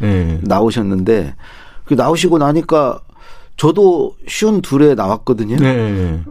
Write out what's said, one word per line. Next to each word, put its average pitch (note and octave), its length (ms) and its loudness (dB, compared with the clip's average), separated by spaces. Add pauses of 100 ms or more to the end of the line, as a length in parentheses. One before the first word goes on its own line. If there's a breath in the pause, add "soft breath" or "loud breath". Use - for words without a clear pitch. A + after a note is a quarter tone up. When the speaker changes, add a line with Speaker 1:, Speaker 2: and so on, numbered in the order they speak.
Speaker 1:
네. F2+ 420 0
Speaker 2:
나오셨는데, G2 920 0 (520 loud breath)
그 - 80 0
나오시고 E3 420 2
나니까 D3+ 640 0 (560 soft breath)
저도 F3 600 2 (120)
쉬운 G#3+ 320 0
둘에 C#3+ 340 4
나왔거든요. A2 640 -2
Speaker 1:
네. G#2 760 0